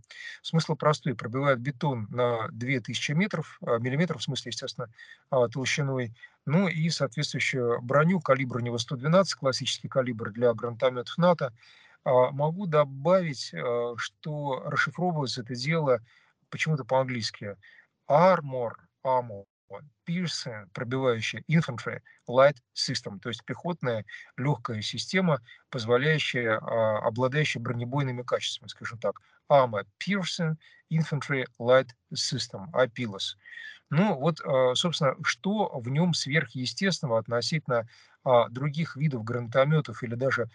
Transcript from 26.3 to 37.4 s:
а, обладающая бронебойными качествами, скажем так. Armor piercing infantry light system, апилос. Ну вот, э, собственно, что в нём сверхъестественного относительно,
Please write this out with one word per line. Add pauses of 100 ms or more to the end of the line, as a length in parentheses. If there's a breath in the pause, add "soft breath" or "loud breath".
а,
обладающая
бронебойными
качествами,
скажем
так. (300 soft breath)
Armor (140)
piercing (380 soft breath)
infantry (140)
light (240)
system,
апилос. (520 loud breath)
Ну
вот,
э,
собственно,
что (100)
в
нём
сверхъестественного
относительно, (400 loud breath)